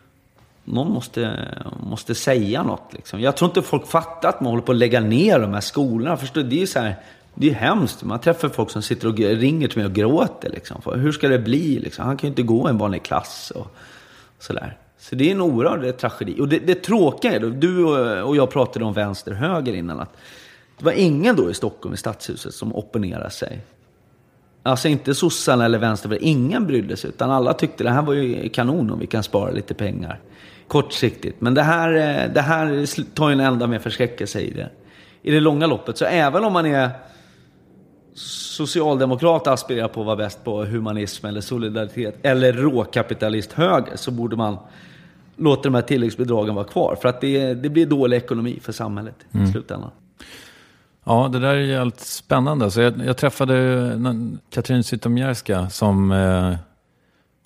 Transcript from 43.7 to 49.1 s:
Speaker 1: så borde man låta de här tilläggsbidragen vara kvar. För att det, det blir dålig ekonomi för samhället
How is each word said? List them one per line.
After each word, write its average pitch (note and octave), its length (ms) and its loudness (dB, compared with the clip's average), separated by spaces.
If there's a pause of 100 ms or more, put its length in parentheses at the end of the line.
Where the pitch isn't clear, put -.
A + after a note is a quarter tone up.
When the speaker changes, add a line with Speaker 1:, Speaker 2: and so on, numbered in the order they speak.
Speaker 1:
så - 140 -8
borde A#2 260 -4
man G#2+ 200 -2 (800)
låta C#3+ 260 4
de C3+ 120 2
här B2 80 4
tilläggsbidragen A#2 720 0
vara G2+ 100 -4
kvar. - 380 0
För B2+ 60 4
att B2 120 -2
det, C3+ 340 0
det B2+ 140 -4
blir D#3 180 4
dålig C3+ 300 4
ekonomi A#2+ 460 -4
för A2+ 100 -10
samhället G#2+ 420 -8 (180)